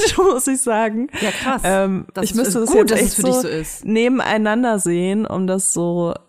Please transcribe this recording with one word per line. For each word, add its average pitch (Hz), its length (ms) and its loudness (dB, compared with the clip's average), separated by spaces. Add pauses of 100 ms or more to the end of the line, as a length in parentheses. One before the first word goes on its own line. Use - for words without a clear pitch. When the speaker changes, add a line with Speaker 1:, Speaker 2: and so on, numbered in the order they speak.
Speaker 1:
<laughs> - 100 -4
muss 370 280 2
ich 262 140 0
sagen. 226 480 -2 (140)
Speaker 2:
Ja, 214 80 0
krass. 262 340 -4
Speaker 1:
Ähm, 190 480 0
Speaker 2:
Das 185 140 -4
Speaker 1:
ich 185 60 -4
Speaker 2:
ist 208 40 -2
Speaker 1:
müsste 226 240 0
das 226 100 0
Speaker 2:
gut, 262 200 6
Speaker 1:
jetzt - 20 -
Speaker 2:
dass 220 80 2
es - 60 4
Speaker 1:
echt 180 100 -2
Speaker 2:
für 226 60 -2
dich 254 120 2
Speaker 1:
so 254 80 2
Speaker 2:
so 175 60 -4
ist. - 380 -8
Speaker 1:
nebeneinander 220 920 2
sehen, 180 460 0
um 190 220 -2
das 185 260 -2
so 170 400 -2 (160)